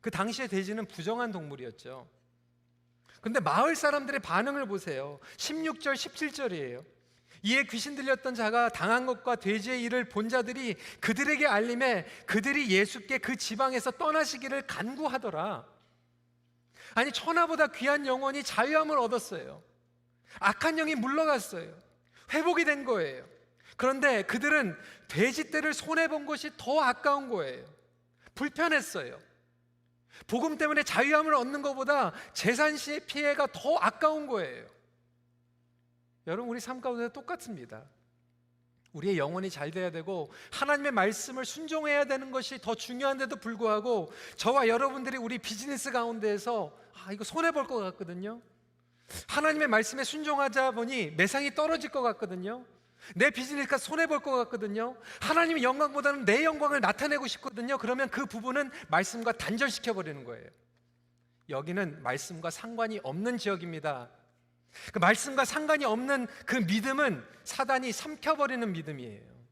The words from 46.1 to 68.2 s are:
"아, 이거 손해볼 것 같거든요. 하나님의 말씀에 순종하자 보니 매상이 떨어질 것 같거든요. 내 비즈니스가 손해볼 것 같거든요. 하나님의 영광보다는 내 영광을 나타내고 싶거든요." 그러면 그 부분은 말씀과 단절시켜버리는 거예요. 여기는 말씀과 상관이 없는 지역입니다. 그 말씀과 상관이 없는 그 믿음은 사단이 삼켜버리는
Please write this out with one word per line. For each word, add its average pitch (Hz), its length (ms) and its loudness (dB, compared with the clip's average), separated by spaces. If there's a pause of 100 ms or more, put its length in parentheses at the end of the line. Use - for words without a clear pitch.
"아, - 180 -14
이거 208 100 -8
손해볼 320 440 0
것 262 120 -4
같거든요. 190 640 -6 (840)
하나님의 302 400 4
말씀에 220 360 2
순종하자 277 680 2
보니 233 400 -2
매상이 202 420 2
떨어질 311 360 0
것 269 120 -2
같거든요. 214 640 -4 (480)
내 254 160 6
비즈니스가 269 480 -2
손해볼 311 420 0
것 277 120 -4
같거든요. 226 640 -2 (240)
하나님의 320 420 4
영광보다는 277 640 2
내 226 200 6
영광을 294 360 2
나타내고 269 460 0
싶거든요." 240 520 -4
그러면 254 320 0
그 269 160 -4
부분은 254 440 -2 (180)
말씀과 226 440 0
단절시켜버리는 202 920 -2
거예요. 117 240 -14 (1000)
여기는 160 540 -4
말씀과 160 480 -4
상관이 226 520 -4
없는 202 360 -2
지역입니다. 160 720 -4 (840)
그 220 60 -2
말씀과 240 480 6
상관이 302 400 2
없는 247 400 2 (180)
그 240 120 0
믿음은 220 680 2 (200)
사단이 262 480 0
삼켜버리는 285 800 0